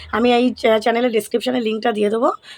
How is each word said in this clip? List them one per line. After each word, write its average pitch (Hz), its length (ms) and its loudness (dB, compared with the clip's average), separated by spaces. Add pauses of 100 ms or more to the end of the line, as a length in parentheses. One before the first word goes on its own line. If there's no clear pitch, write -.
(120)
আমি 240 220 2
এই 240 200 2
চ্যা-, 220 260 2
চ্যানেলের 233 320 0
ডেসক্রিপশনে 233 480 -2
লিঙ্কটা 220 320 -2
দিয়ে 208 180 0
দেবো, 240 220 0 (260)